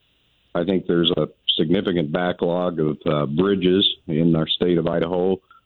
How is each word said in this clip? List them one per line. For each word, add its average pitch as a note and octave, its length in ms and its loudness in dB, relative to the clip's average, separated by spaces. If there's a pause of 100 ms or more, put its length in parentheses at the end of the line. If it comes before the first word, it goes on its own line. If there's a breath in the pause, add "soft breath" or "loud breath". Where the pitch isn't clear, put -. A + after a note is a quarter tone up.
(560)
I F2 100 0
think F#2 220 -2
there's E2+ 280 2
a D2+ 140 0 (260)
significant F2 560 0
backlog F2+ 680 -2
of, D#2 260 0
uh, D2+ 220 0
bridges F#2 600 2 (200)
in E2 280 2
our D#2 120 0
state F2 300 0
of E2 100 0
Idaho, F2 500 0 (280 soft breath)